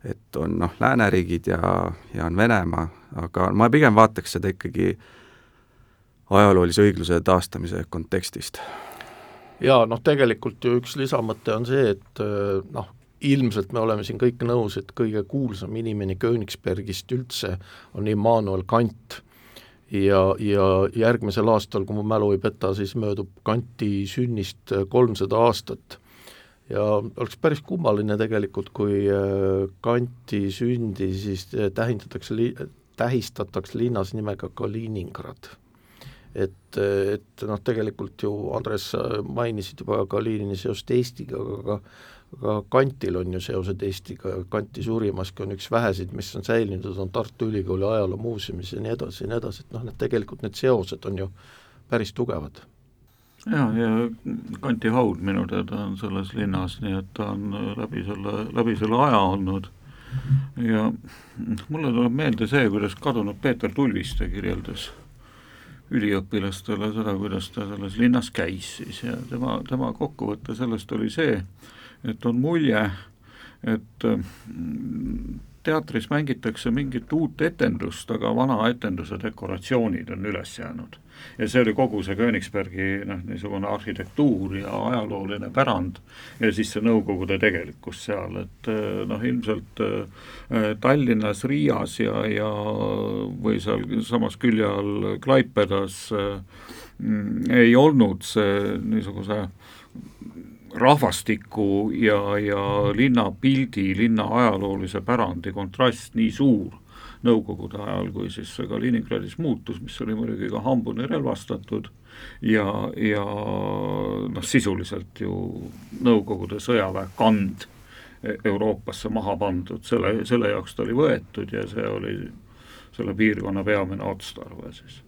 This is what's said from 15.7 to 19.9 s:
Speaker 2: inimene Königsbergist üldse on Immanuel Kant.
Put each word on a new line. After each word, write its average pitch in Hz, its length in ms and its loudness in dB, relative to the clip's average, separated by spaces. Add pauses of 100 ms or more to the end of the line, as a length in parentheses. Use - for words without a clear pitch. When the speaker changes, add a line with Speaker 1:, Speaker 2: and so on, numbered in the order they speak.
Speaker 2:
inimene 104 400 -2
Königsbergist 104 960 -2
üldse 120 460 -4 (340)
on 104 160 -4
Immanuel 107 560 2
Kant. - 560 0 (680)